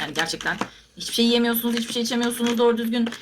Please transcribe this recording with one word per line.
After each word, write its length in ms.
Yani 120
gerçekten 440
hiçbir 160
şey 120
yiyemiyorsunuz, 500
hiçbir 180
şey 100
içemiyorsunuz 540
doğru 200
düzgün. 320